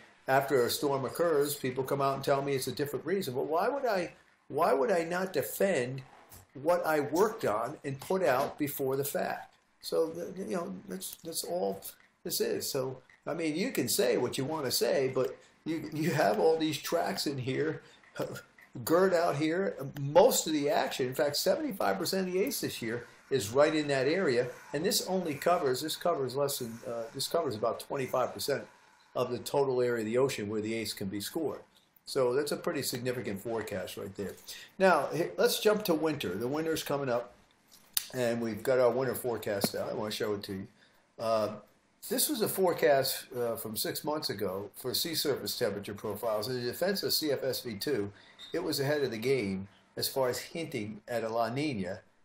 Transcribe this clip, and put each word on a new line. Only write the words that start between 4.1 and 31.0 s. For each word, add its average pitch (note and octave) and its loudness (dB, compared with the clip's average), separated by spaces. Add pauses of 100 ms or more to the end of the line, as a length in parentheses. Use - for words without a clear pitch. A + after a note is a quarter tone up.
why E3 2
would A3+ 4
I E3+ 4
not F3+ -2
defend C3+ 0 (520)
what D#3 0
I D#3 2
worked E3 2
on A#2 0
and C3+ -6
put F#3 0
out C#3+ 2
before C#3 -2
the C#3 0
fact? - -4 (280)
So, E3 0
the, E3+ -8
you G#3 -4
know, F#3 -4 (140)
that's, F#3+ -10
that's E3 -6
all F#3+ -2 (420)
this E3 -2
is. - -2
So, C3 -2 (240)
I D3 -2
mean, D#3+ 0
you A3+ 0
can C3 0
say B2 4
what A#2+ 0
you C3+ 0
wanna D3 -2
say, C3 2
but C3 0 (280)
you, D#3 -4
you D3 0
have F3+ 4
all D#3+ 6
these D#3 0
tracks F3+ -2
in C#3 -4
here C3+ -2 (340)
<laughs> D3+ -4 (600)
gird F3+ 4
out E3+ 2
here. D#3+ 0 (240)
Most F3 8
of D#3+ -2
the C#3+ 2
action, C3 0
in B2+ -4
fact, D3 2
seventy-five G3 0
percent F#3 0
of F3+ -4
the F#3 2
ace C4 -2
this - -4
year A#2 -4 (240)
is G#2 0
right D3 6
in D3+ 0
that C3+ 2
area. D#3 2 (240)
And D3+ 0
this - 0
only F3+ -2
covers, D3 2
this D3+ -4
covers C3+ 0
less C#3 0
than, A#2 -8
uh, A#2 -6 (100)
this C3+ -4
covers D3+ 0
about A2 0
twenty-five C3 -2
percent A#2 -2 (500)
of B2 0
the B2 -2
total C3+ 2
area A#2+ 2
of G#2+ -2
the A#2 2
ocean C3 2
where A2 -2
the G#2+ -2
ace A2 -4
can G2 -6